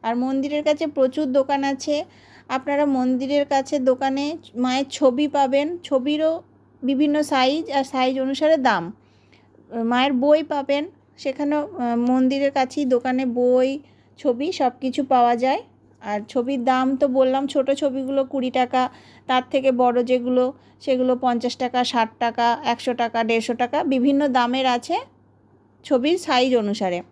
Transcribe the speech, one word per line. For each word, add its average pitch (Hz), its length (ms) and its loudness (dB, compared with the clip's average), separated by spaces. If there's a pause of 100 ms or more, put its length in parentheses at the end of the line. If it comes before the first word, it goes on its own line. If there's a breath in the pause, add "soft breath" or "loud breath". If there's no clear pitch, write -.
আর 233 140 -2
মন্দিরের 269 480 -2
কাছে 302 220 0
প্রচুর 269 460 0
দোকান 277 320 2
আছে। 294 400 -2 (440 loud breath)
আপনারা 285 380 0
মন্দিরের 262 600 0
কাছে 277 320 0
দোকানে 269 580 0 (200)
মায়ের 254 340 0
ছবি 277 380 2
পাবেন, 285 500 0
ছবিরও 302 640 -2 (400)
বিভিন্ন 294 400 0
সাইজ 294 480 0
আর 277 140 0
সাইজ 262 360 -2
অনুসারে 277 360 2
দাম। 214 360 0 (920 soft breath)
মায়ের 247 280 2
বই 294 300 4
পাবেন 294 480 -4 (260)
সেখানেও, 294 460 -4
আহ, 247 340 -4
মন্দিরের 262 560 2
কাছেই 269 320 -2
দোকানে 254 420 0
বই, 254 540 2 (380 soft breath)
ছবি 285 340 -2
সব 254 280 0
কিছু 262 240 -2
পাওয়া 240 320 4
যায়। 262 260 0 (380)
আর 208 280 -6
ছবির 247 360 -4
দাম 262 320 2
তো 277 120 0
বললাম, 262 380 2
ছোট 269 240 0
ছবিগুলো 277 540 -2
কুড়ি 254 260 -4
টাকা, 254 400 0 (360 loud breath)
তার 254 240 0
থেকে 269 220 2
বড় 247 300 2
যেগুলো, 254 500 0 (280 soft breath)
সেগুলো 254 360 0
পঞ্চাশ 247 400 -2
টাকা, 247 280 -2
ষাট 233 240 0 (100)
টাকা, 233 460 0
একশো 233 300 -2
টাকা, 233 300 -2
দেড়শো 226 300 0
টাকা, 247 300 -2
বিভিন্ন 277 440 2
দামের 254 380 0
আছে 247 300 0 (880)
ছবির 294 340 2
সাইজ 254 380 2
অনুসারে। 202 560 -2